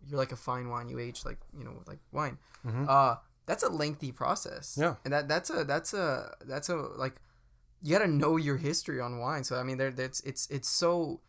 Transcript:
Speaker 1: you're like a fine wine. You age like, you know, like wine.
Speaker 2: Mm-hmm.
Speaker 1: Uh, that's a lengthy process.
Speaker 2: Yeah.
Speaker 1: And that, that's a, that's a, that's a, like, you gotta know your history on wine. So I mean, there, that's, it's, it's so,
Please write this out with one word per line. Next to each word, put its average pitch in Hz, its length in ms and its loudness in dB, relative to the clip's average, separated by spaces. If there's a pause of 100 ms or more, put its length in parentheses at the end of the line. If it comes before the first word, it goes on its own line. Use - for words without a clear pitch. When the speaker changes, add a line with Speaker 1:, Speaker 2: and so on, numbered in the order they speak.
Speaker 1:
you're 143 100 -2
like 135 140 2
a 123 60 -6
fine 123 320 -4
wine. 120 200 -4
You 123 80 -8
age 120 260 -8
like, - 160 -6 (160)
you 131 100 -12
know, - 200 -14
like - 140 -14 (120)
wine. 139 280 -4 (260)
Speaker 2:
Mm-hmm. 123 240 -2
Speaker 1:
Uh, 135 280 8 (280)
that's 202 160 0
a 254 80 2
lengthy 147 420 -2
process. - 680 -2
Speaker 2:
Yeah. 151 240 4
Speaker 1:
And 135 100 -2
that, 143 140 2
that's 165 240 2
a, 165 140 0
that's 151 280 0
a, 160 420 -2 (100)
that's 135 240 -4
a, 175 80 2
like, 131 440 -6 (600)
you 156 120 4
gotta 208 140 6
know 147 280 6
your 143 200 2
history 147 440 -2
on 120 180 -4
wine. 135 240 -2
So 127 160 -2
I 123 40 -2
mean, 131 140 -2
there, 135 140 0
that's, 131 300 -4
it's, - 280 -4
it's 139 200 -2
so, 170 600 2